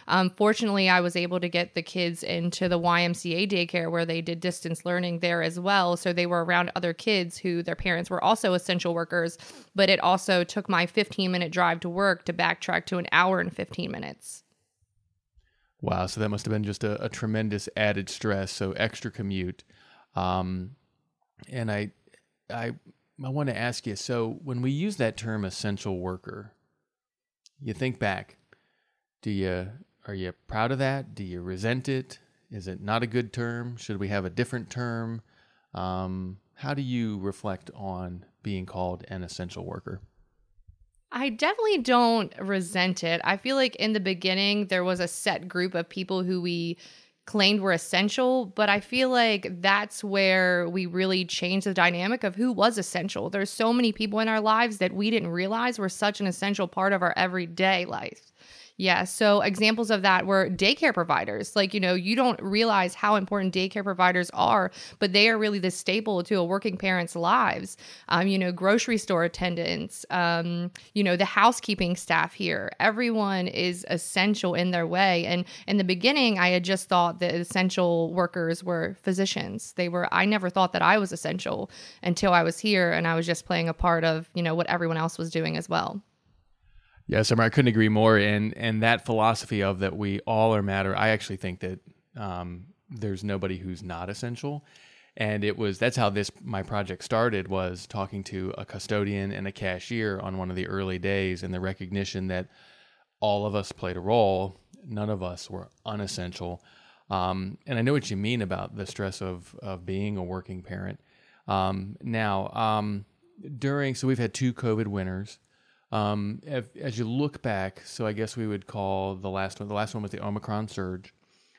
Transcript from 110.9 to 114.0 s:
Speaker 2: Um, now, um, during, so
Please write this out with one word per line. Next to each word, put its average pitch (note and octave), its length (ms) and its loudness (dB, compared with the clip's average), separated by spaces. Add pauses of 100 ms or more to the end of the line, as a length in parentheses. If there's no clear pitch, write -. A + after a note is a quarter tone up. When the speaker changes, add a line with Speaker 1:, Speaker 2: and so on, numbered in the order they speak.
Speaker 2:
Um, F#2+ 520 -2
now, G#2 520 -2
um, G#2+ 500 0 (540)
during, C#3 360 -2
so B2+ 140 -2